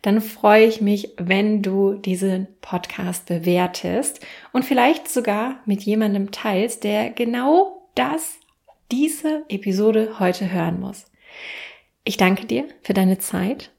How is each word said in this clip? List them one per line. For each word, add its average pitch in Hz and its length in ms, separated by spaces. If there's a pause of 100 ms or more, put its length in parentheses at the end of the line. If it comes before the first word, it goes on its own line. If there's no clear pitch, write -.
dann 208 180
freue 214 440
ich 220 160
mich, 202 360
wenn 196 460
du 196 320
diesen 190 520 (140)
Podcast - 640
bewertest 180 960 (320)
und 262 140
vielleicht 269 440
sogar 233 560
mit 196 160
jemandem 202 500
teilst, 214 520
der 214 260
genau 262 880
das, 294 400 (560)
diese 302 580
Episode 214 680
heute 185 320
hören 175 280
muss. - 260 (1000)
Ich - 140
danke 190 280
dir 247 200 (180)
für - 100
deine 190 240
Zeit 190 600